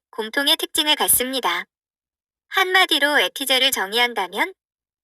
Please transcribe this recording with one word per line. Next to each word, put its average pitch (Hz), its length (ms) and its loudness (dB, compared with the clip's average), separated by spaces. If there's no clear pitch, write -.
공통의 277 460 0
특징을 302 380 0
갖습니다. 247 680 0
한마디로 339 680 2
에티제를 262 540 0
정의한다면 226 840 -2